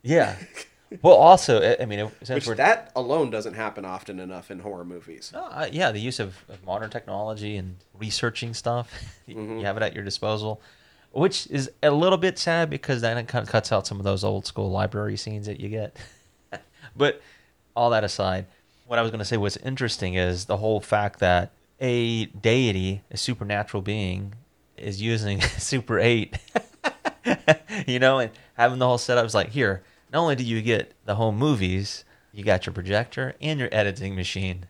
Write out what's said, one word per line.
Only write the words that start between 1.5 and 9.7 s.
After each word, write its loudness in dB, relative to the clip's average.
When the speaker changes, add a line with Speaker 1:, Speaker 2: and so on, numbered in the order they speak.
Speaker 1:
I, 2
I -6
mean, -4
if, -6
since -12
Speaker 2:
Which, -6
Speaker 1:
we're -2
Speaker 2:
that 2
alone 0
doesn't -6
happen -8
often -12
enough -14
in -12
horror -12
movies. -16
Speaker 1:
No, -12
I, -8
yeah, 0
the -6
use -6
of, -8
of -20
modern -6
technology -8
and -10
researching -4
stuff, -4
<laughs> -20
y-, -18
Speaker 2:
Mm-hmm. -8
Speaker 1:
you -6
have -2